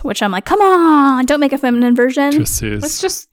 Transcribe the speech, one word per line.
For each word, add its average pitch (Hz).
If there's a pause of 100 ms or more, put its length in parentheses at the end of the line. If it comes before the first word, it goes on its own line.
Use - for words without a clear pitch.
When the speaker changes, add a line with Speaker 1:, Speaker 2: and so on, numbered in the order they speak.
Speaker 1:
which 226
I'm 202
like, 185
"Come 415
on, 302
don't 294
make 277
a 269
feminine 240
version." 262
Speaker 2:
Tresseuse. 110
Speaker 3:
That's 302
just, -